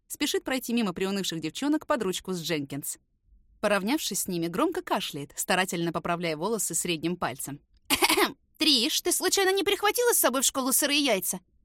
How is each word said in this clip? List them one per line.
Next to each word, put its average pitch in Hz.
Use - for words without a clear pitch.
спешит -
пройти 262
мимо 226
приунывших 190
девчонок 269
под 277
ручку 185
с 175
Дженкинс. 147
Поравнявшись 208
с -
ними, 170
громко 311
кашляет, 165
старательно 175
поправляя 170
волосы 180
средним 170
пальцем. 151
<clears throat> -
«Триш, 294
ты 349
случайно 370
не 392
прихватила 415
с -
собой 262
в -
школу 262
сырые 285
яйца?» 190